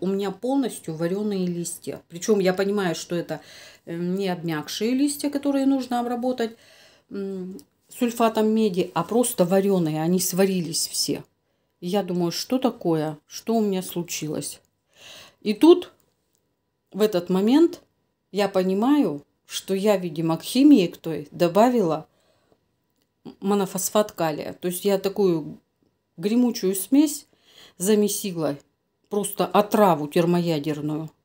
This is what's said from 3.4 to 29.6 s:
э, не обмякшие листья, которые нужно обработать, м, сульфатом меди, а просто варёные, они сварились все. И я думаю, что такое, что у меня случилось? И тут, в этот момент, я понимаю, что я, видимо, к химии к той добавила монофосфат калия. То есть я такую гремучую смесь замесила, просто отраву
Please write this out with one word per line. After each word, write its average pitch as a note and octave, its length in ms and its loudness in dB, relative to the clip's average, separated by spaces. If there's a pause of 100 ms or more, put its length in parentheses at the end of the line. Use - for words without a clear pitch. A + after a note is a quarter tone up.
э, E3 100 -10
не F3+ 320 -4
обмякшие E3+ 640 -4
листья, C#4+ 380 -2
которые C#4 340 -2
нужно B3+ 360 0
обработать, A#3+ 580 -4 (520)
м, G3 480 -10 (300)
сульфатом A3+ 600 0
меди, G#3 440 0
а E3+ 100 -2
просто A3 440 0
варёные, F3+ 560 2
они F3+ 180 2
сварились F3+ 680 0
все. - 380 -6 (560)
И F3 60 -10
я G3 160 0
думаю, F3 300 -2
что - 260 -4
такое, D#3+ 580 -2 (100)
что - 280 -6
у A3+ 80 2
меня F#3+ 200 -2
случилось? - 760 -8 (800)
И G#3 140 -2
тут, F4 360 6 (1000)
в F#3+ 80 -4
этот F#3 300 0
момент, B3+ 500 4 (500)
я G3 180 0
понимаю, G3 760 2 (220)
что - 260 -8
я, G3 240 2
видимо, E3 400 -2
к E3 60 -8
химии C4 440 8
к - 120 -8
той - 320 -8
добавила F3 760 2 (1300)
монофосфат G3+ 720 0
калия. E3 480 -4
То F3+ 80 -4
есть F3+ 160 -6
я G3 140 2
такую F3+ 600 -2 (580)
гремучую G#3+ 580 0
смесь D4 520 2 (520)
замесила, F3+ 800 0 (500)
просто G3+ 380 -2
отраву G3 640 2